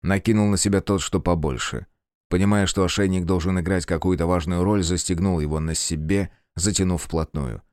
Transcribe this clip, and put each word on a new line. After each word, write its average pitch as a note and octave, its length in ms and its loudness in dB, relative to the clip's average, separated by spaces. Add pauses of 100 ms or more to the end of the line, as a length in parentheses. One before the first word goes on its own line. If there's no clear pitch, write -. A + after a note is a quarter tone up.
Накинул G#2 440 2
на G2+ 80 2
себя G2 240 2
тот, G2 220 0
что - 180 -2
побольше. D2 680 -2 (460)
Понимая, G2 320 4
что F#2+ 180 0
ошейник F#2 420 0
должен F#2 340 0
играть F2+ 260 0
какую-то E2+ 400 0
важную F2 380 0
роль, G2+ 180 2
застегнул F2 580 0
его D2+ 200 -2
на D#2+ 160 -2
себе, E2+ 560 -2 (240)
затянув F#2 480 0
вплотную. D2+ 580 -6 (120)